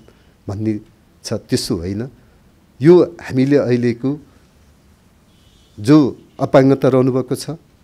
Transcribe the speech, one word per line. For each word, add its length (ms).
भन्ने 280
छ, 80
त्यसो 480
होइन। 280
यो 380
हामीले 400
अहिलेको 520
जो 200
अपाङ्गता 480
रहनुभएको 480
छ, 220